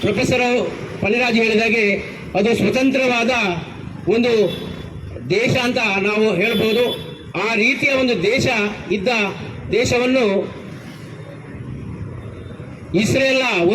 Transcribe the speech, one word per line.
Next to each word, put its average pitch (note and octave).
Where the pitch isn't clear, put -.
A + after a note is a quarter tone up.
ಪ್ರೊಫೆಸರ್ B3
ಪನಿರಾಜ್ A#3
ಹೇಳಿದಾಗೆ A3+
ಅದು G#3
ಸ್ವತಂತ್ರವಾದ B3+
ಒಂದು A#3+
ದೇಶ A#3+
ಅಂತ B3
ನಾವು G#3
ಹೇಳ್ಬೋದು. A3
ಆ A3+
ರೀತಿಯ C4+
ಒಂದು A#3
ದೇಶ A#3+
ಇದ್ದ G3+
ದೇಶವನ್ನು B3
ಇಸ್ರೇಲ್ನ C4